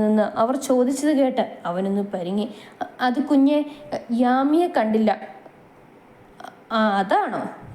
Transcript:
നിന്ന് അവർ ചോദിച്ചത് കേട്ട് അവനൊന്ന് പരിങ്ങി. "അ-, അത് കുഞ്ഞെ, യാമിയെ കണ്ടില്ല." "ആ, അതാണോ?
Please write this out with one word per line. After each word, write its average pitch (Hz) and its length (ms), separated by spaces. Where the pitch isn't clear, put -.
നിന്ന് 214 220
അവർ 247 140
ചോദിച്ചത് 269 520
കേട്ട് 254 240
അവനൊന്ന് 196 380
പരിങ്ങി. 190 360
"അ-, - 80
അത് 247 120
കുഞ്ഞെ, 285 300
യാമിയെ 277 440
കണ്ടില്ല." 220 560
"ആ, 226 80
അതാണോ? 226 440